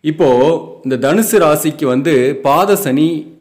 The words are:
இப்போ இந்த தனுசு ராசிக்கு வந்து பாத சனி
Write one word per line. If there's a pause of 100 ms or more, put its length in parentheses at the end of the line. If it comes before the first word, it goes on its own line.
இப்போ (580)
இந்த
தனுசு
ராசிக்கு
வந்து (320)
பாத
சனி (340)